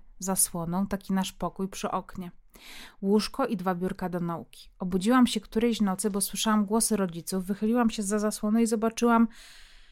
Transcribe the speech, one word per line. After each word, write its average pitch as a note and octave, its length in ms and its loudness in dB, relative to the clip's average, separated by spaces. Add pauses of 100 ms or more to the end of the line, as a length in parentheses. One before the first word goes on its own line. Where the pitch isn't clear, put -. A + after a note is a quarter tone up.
(180)
zasłoną, F3+ 680 -2
taki G3 260 -4
nasz F#3+ 200 0
pokój F#3+ 360 -6
przy - 220 -8
oknie. F3+ 400 -8 (720)
Łóżko G#3 440 2
i A3+ 100 -2
dwa F3+ 180 0
biurka F#3 340 -4
do F3 120 -4
nauki. E3+ 580 -8
Obudziłam G3 480 4
się A3 140 0
którejś A3 400 0
nocy, G3+ 300 0
bo G3 100 -2
słyszałam G#3 460 0
głosy A3 300 0
rodziców. F#3 480 -4
Wychyliłam A3 460 0
się G#3+ 120 -4
zza G3+ 160 0
zasłony G#3+ 440 0
i A#3 40 4
zobaczyłam, A3+ 600 2 (640)